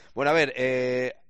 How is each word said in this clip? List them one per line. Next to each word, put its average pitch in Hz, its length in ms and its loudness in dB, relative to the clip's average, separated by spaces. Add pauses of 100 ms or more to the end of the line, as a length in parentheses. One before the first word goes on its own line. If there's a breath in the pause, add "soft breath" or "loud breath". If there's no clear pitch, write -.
(140)
Bueno, 139 160 0
a 160 40 4
ver, 147 220 2
eh, 127 580 -2 (160)